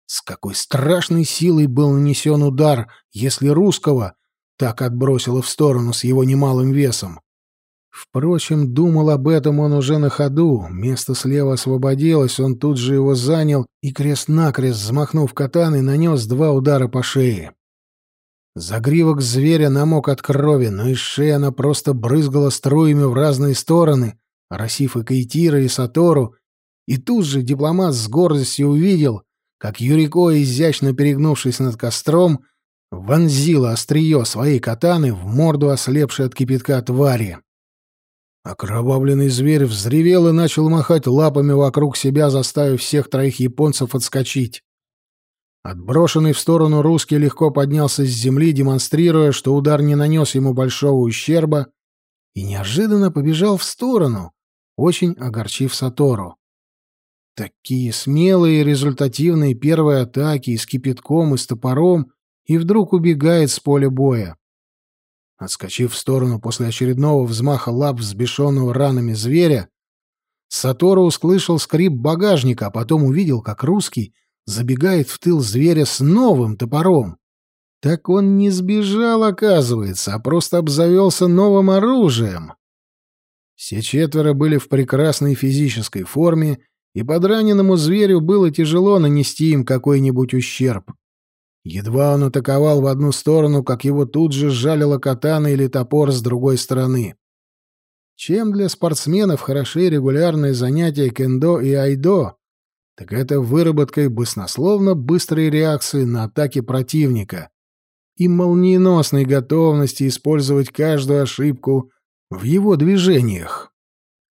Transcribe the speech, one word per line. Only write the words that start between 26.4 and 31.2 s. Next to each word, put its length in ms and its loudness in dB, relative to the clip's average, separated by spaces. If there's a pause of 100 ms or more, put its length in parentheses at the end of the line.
И 100 -2
тут 280 -2
же 180 -2
дипломат 520 0
с 140 -6
гордостью 600 0
увидел, 540 2 (360)
как 220 -8
Юрико, 600 2
изящно 520 0
перегнувшись 680 0